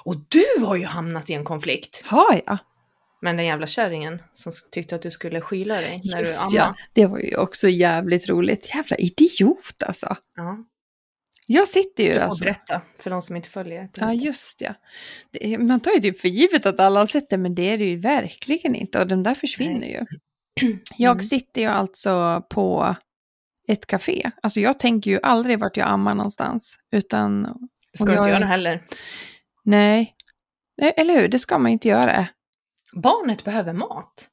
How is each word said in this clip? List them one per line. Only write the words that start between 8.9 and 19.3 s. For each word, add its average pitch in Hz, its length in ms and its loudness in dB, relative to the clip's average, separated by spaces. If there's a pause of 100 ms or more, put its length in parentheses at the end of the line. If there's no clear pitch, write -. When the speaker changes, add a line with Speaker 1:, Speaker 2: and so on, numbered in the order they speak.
Speaker 2:
idiot, - 920 2
alltså. - 280 -8 (200)
Speaker 1:
Ja. 175 220 -10 (880)
Speaker 2:
Jag 349 200 4
sitter 381 360 0
ju 170 100 4
Speaker 1:
Du - 60 2
får - 60 0
Speaker 2:
alltså 180 200 -4
Speaker 1:
berätta 185 360 -4 (160)
för - 120 -10
de 180 120 -6
som 175 140 -12
inte 170 140 -12
följer 185 380 -12
på - 120 -18
Speaker 2:
Ja, 220 120 -2
Speaker 1:
Insta. 240 140 -2
Speaker 2:
just - 360 -8
ja. - 120 -8 (580)
Det - 220 -10
är, - 40 -4
man 240 220 2
tar 339 120 0
ju 359 80 6
typ 190 220 -2
för 185 60 0
givet 277 380 2
att 190 140 0
alla 196 200 6
har 214 80 4
sett 285 220 -2
det, 190 80 0
men 180 180 -2
det 180 180 0
är 226 40 -2
det 208 80 0
ju 175 140 -2
verkligen 262 760 -2
inte. - 240 -4
Och 185 80 0
den 185 160 0
där 240 120 0